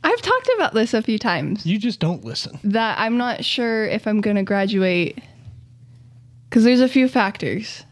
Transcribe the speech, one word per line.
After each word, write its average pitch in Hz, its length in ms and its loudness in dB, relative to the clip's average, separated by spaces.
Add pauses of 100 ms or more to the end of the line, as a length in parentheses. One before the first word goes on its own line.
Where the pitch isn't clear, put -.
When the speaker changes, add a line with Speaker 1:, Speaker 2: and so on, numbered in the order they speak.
Speaker 1:
I've 440 180 2
talked 508 360 0
about 370 180 0
this 226 200 0
a 220 60 2
few 220 160 -2
times. 175 480 -2
Speaker 2:
You 185 140 0
just 214 220 -4
don't 165 240 -2
listen. - 400 -10
Speaker 1:
That 220 340 0
I'm 226 180 0
not 247 280 -2
sure 226 420 -2
if - 220 -4
I'm 214 120 2
gonna 208 220 0
graduate, 190 800 0 (1300)
'cause 220 140 4
there's 247 160 6
a 254 80 6
few 254 200 4
factors. 202 840 -4